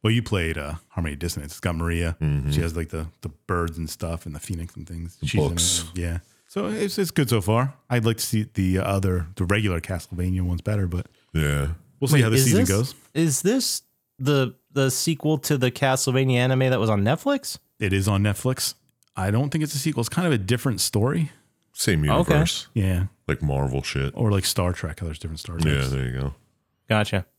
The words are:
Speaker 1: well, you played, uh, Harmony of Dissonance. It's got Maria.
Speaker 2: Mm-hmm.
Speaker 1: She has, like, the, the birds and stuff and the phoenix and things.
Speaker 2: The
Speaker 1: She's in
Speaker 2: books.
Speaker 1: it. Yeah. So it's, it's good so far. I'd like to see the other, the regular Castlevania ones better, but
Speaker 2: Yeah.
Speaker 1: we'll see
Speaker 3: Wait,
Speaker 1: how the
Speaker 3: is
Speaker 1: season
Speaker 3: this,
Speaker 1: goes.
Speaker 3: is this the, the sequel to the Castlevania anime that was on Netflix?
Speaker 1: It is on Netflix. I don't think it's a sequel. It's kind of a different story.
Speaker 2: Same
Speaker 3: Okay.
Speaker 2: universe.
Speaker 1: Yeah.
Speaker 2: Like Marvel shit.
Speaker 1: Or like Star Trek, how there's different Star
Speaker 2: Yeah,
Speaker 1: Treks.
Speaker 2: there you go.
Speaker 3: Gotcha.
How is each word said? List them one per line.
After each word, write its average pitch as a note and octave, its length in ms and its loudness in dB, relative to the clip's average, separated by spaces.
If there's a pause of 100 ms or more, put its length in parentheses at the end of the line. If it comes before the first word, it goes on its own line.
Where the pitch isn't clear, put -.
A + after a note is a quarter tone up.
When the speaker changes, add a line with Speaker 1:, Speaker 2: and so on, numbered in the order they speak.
Speaker 1:
well, G#2+ 100 2
you A#2 120 2
played, E2 340 -2
uh, D2 180 -8 (140)
Harmony D#2+ 240 -4
of C#2+ 60 -12
Dissonance. D2 340 -6
It's - 60 -18
got F2 160 -2
Maria. E2+ 440 -2
Speaker 2:
Mm-hmm. D2 300 0
Speaker 1:
She D2 120 2
has, E2 140 -4
like, E2 140 -6
the, D#2+ 160 -8 (160)
the E2+ 80 -8
birds E2+ 480 -4
and E2 100 -6
stuff E2 380 -8
and D#2 80 -10
the D2 60 -12
phoenix E2+ 360 -10
and E2 120 -14
things. E2+ 300 -12
Speaker 2:
The - 100 -6
Speaker 1:
She's - 140 2
in C#2+ 80 2
Speaker 2:
books. E2+ 440 0
Speaker 1:
it. F2+ 60 -6
Yeah. E2+ 180 -2 (300)
So - 180 -4
it's, G#3 320 -4
it's F3+ 140 0
good C#3 180 2
so A2+ 120 4
far. A#2 340 2 (160)
I'd A#2+ 140 2
like A2+ 120 2
to - 80 -6
see G#2+ 300 0
the F#2 240 2
other, F#2 560 0
the F2+ 100 -2
regular G2 360 0
Castlevania F2+ 600 -4
ones F2 200 0
better, G2+ 260 -2
but F2 180 -4 (260)
Speaker 2:
Yeah. D2 360 0 (320)
Speaker 1:
we'll C#3 80 -2
see C3+ 80 4
Speaker 3:
Wait, C3 80 6
Speaker 1:
how A2 60 4
the A2 80 4
Speaker 3:
is C3+ 80 4
Speaker 1:
season D#3 160 6
Speaker 3:
this, - 80 2
Speaker 1:
goes. G#2+ 260 0 (180)
Speaker 3:
is D#3 300 2
this A#3+ 400 0 (340)
the, C3+ 380 2 (160)
the C3+ 180 2
sequel D3+ 480 0
to C#3 220 0
the B2+ 100 4
Castlevania C3 680 2
anime B2+ 220 2 (120)
that B2+ 80 2
was A2 100 2
on G2+ 140 2
Netflix? C4+ 560 0 (200)
Speaker 1:
It G2 140 0
is G2 140 2
on G2+ 160 2
Netflix. G#2+ 500 -2 (420)
I F#2 140 -2
don't C3 220 0
think D#3 120 -2
it's D3+ 120 -6
a - 20 -2
sequel. C3+ 240 -2
It's A2+ 80 -2
kind F3+ 160 -2
of D#3+ 80 2
a A#2+ 60 2
different A2 420 -2
story. C#3+ 500 0 (420)
Speaker 2:
Same E2 360 0
Speaker 3:
Okay. D3 240 4
Speaker 2:
universe. D#3 400 2
Speaker 1:
Yeah. F#2+ 300 2 (240)
Speaker 2:
Like C#2+ 160 -2
Marvel C#2 400 0
shit. C#2 320 -2
Speaker 1:
Or A2 160 2
like G2 140 2
Star F2+ 280 0
Trek, - 280 -8
how F2 40 -6
there's D#2+ 140 -8
different D#2 220 -10
Star E2+ 180 -10
Speaker 2:
Yeah, D#2 160 4
Speaker 1:
Treks. C2+ 160 0
Speaker 2:
there C2+ 160 -2
you B1 120 -6
go. C#2 140 -4 (560)
Speaker 3:
Gotcha. G#2 380 0 (120)